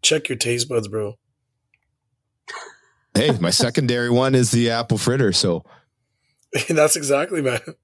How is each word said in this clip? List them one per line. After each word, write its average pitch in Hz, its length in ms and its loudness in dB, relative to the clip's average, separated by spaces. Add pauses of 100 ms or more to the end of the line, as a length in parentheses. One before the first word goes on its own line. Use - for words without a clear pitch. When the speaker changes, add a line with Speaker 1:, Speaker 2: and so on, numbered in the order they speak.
Speaker 1:
check 156 260 0
your 120 100 -6
taste 120 300 -2
buds, 117 180 -2
bro. 104 320 -8 (2000)
Speaker 2:
Hey, 139 260 2
my 170 100 0
secondary 120 600 0
one 131 240 2
is 123 180 4
the 117 180 2
apple 117 280 -2
fritter, 120 340 0
so. 87 320 0 (520)
Speaker 1:
<laughs> - 520 -10
That's 156 280 4
exactly, 151 460 -2
man. 123 180 0 (240)